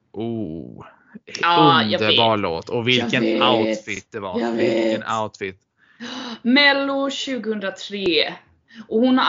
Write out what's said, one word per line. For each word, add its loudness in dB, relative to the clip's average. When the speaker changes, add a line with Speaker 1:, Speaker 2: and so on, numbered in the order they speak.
Speaker 1:
Oh, -8
Speaker 2:
Ja, 4
jag 0
Speaker 1:
underbar 4
Speaker 2:
vet. 0
Speaker 1:
låt. -4
Och -2
vilken 2
Speaker 2:
Jag 4
vet. 2
Speaker 1:
outfit -10
det -8
var. -6
Speaker 2:
Jag -2
Speaker 1:
Vilken 0
Speaker 2:
vet. -6
Speaker 1:
outfit. -8
Speaker 2:
Mello 2
tjugohundratre. -2
Och 0
hon 4
har 2